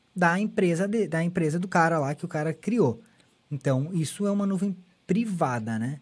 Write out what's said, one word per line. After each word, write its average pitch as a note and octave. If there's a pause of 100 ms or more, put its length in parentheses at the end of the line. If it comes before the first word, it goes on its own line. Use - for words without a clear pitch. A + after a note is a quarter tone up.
(140)
da F3
empresa G3
de, G#3
da D#3+
empresa E3+
do F#3
cara E3
lá C#3+
que D#3+
o E3
cara D#3
criou. D#3 (500)
Então, C#3
isso F3+
é G3+
uma G3+
nuvem F#3+ (300)
privada, D3+
né? C3+